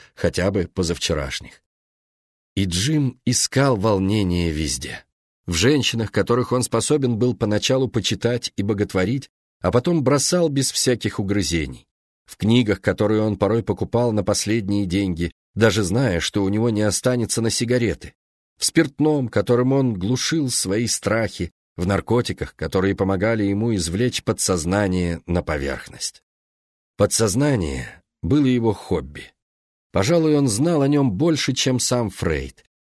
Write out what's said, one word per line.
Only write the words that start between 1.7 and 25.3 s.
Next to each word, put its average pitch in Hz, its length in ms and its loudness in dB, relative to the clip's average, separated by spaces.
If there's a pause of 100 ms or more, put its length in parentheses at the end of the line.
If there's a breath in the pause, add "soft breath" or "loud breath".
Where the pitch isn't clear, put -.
И 98 100 0
Джим 123 600 -2
искал 131 520 2
волнение 95 760 2
везде. 69 540 -6 (420)
В 87 80 -4
женщинах, 113 580 0
которых 117 400 0
он 123 100 0
способен 123 540 0
был 120 180 0
поначалу 117 540 0
почитать 113 680 -2
и 101 60 -2
боготворить, 101 680 -2 (320)
а 92 80 2
потом 156 320 2
бросал 147 480 2
без 139 200 -2
всяких - 480 -2
угрызений. 85 680 -2 (400)
В - 100 -20
книгах, 107 460 2
которые 104 400 2
он 107 160 0
порой 107 240 2
покупал 113 500 0
на 104 100 0
последние 101 640 0
деньги, 87 480 -2 (220)
даже 107 280 4
зная, 98 380 0
что 101 240 -2
у 98 60 0
него 110 180 0
не 107 140 0
останется 117 580 0
на 113 80 0
сигареты. 117 640 -2 (460)
В - 80 -4
спиртном, 151 600 0
которым 120 440 2
он 131 220 2
глушил 123 560 -2
свои 107 360 -2
страхи, 107 680 -2 (260)
в 90 80 -2
наркотиках, 101 720 -2
которые 95 400 0
помогали 101 480 0
ему 104 300 0
извлечь 92 500 -2
подсознание 92 1000 0
на 87 160 0